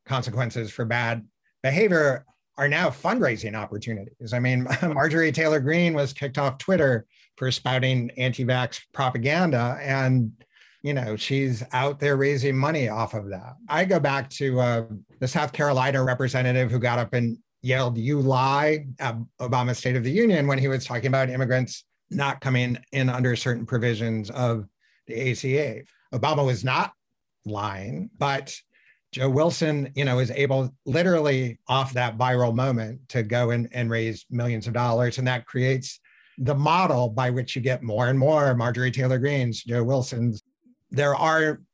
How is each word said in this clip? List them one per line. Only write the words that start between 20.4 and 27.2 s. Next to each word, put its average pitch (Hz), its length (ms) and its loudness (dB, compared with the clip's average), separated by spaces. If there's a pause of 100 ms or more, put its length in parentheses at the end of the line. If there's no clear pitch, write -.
when 139 100 2
he 131 120 0
was 131 160 -2
talking 120 220 -4
about 131 220 2
immigrants 127 540 -2 (260)
not 139 300 -2
coming 123 380 0 (160)
in 131 160 2
under 123 260 0
certain 120 300 -2
provisions 113 680 -2
of 117 340 -2 (420)
the 113 60 -12
A 127 200 -2
C 131 260 -2
A. 139 240 -4 (300)
Obama 143 320 0
was 123 180 0
not 139 300 0 (520)